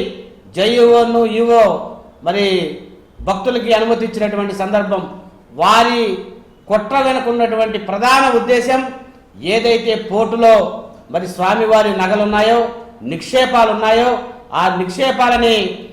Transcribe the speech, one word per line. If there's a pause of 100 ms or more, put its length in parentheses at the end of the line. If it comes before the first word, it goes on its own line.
(540)
జేఈఓను, (180)
ఈఓ (640)
మరి (840)
భక్తులకి
అనుమతి
ఇచ్చినటువంటి
సందర్భం. (600)
వారి (720)
కుట్ర (100)
వెనుకున్నటువంటి (120)
ప్రధాన (160)
ఉద్దేశం, (720)
ఏదైతే (160)
పోర్టులో (580)
మరి
స్వామివారి (100)
నగలున్నాయో, (520)
నిక్షేపాలున్నాయో, (520)
ఆ (160)
నిక్షేపాలని (380)